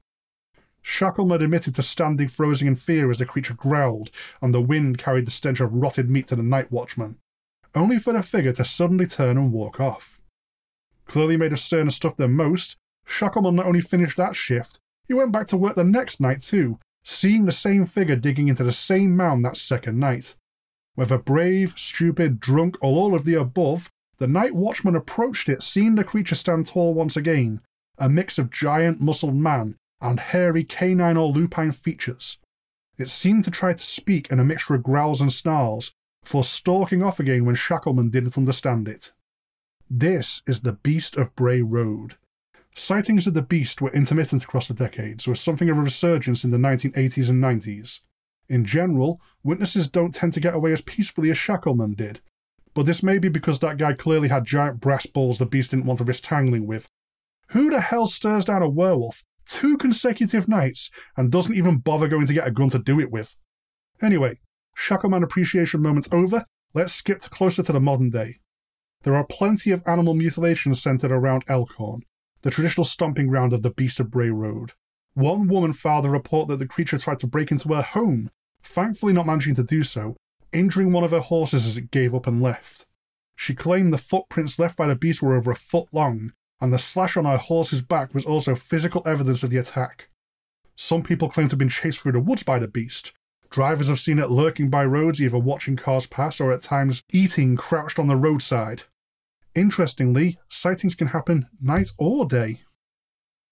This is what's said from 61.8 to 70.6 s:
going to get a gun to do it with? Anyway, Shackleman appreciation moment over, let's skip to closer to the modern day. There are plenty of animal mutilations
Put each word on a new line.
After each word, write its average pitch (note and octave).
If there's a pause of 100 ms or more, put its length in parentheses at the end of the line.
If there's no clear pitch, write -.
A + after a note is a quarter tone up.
going D3
to C#3+
get D#3
a B2+
gun C3
to C3
do C#3+
it B2+
with? A2 (680)
Anyway, E3 (380)
Shackleman F#3+
appreciation E3+
moment D3
over, F#3 (300)
let's F3
skip -
to -
closer F#3
to -
the C#3+
modern C3
day. A2+ (640)
There C#3
are C#3+
plenty G#3
of F3+
animal E3+
mutilations D#3+